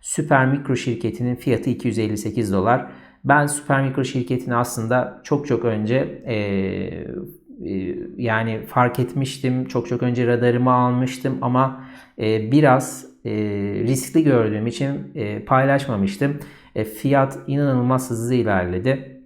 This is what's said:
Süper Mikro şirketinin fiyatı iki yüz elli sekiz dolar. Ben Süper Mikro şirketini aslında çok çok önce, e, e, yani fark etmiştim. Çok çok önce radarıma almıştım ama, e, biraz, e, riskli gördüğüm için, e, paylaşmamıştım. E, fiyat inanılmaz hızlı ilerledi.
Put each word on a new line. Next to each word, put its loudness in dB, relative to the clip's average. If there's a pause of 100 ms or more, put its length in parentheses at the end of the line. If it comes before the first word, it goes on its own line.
Süper 2
Mikro 0
şirketinin -4
fiyatı -2
iki -2
yüz -2
elli 0
sekiz -2
dolar. 2 (380)
Ben 4
Süper 0
Mikro 0
şirketini -2
aslında 0
çok -2
çok 0
önce, 0
e, -4
e, -6 (200)
yani -2
fark 2
etmiştim. -2
Çok -4
çok -2
önce 0
radarıma 4
almıştım 0
ama, 0 (340)
e, 0
biraz, 4 (180)
e, -6 (560)
riskli 2
gördüğüm 4
için, -2 (240)
e, -6
paylaşmamıştım. 2 (360)
E, 0
fiyat 0
inanılmaz 2
hızlı 0
ilerledi. 0